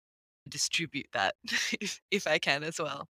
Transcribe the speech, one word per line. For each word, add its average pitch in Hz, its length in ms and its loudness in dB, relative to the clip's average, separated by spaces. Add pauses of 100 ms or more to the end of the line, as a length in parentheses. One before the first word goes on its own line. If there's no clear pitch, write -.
(480)
distribute - 640 -2
that 98 280 4
<laughs> - 40 -20 (360)
if, 196 200 -6 (100)
if 196 160 0
I 160 120 4
can 147 260 2
as 165 160 -4
well. 143 320 -6